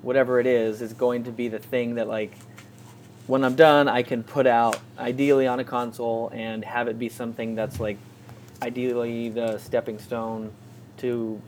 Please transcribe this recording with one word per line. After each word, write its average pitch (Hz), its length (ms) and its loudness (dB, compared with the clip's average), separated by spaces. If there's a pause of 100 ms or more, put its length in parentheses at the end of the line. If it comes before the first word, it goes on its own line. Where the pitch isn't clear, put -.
whatever 127 380 4
it 123 80 4
is, 113 340 2
is 113 120 -8
going 123 320 0
to 123 60 -8
be 120 160 -4
the 107 120 -6
thing 120 360 -4
that, 113 120 -2
like, 110 260 -4 (920)
when 135 160 2
I'm 127 120 2
done, 147 320 8
I 123 160 2
can 117 200 -4
put 135 240 2
out, 117 320 4 (180)
ideally 135 480 2
on 123 140 0
a 127 60 -4
console, 117 680 -4
and 113 320 -8
have 120 220 -2
it 113 100 -4
be 117 120 -4
something 113 460 -8
that's, 110 240 -4
like, 104 180 -4 (640)
ideally 120 680 -2
the 113 300 -2
stepping 117 400 -4
stone 113 500 -6 (480)
to 113 500 -4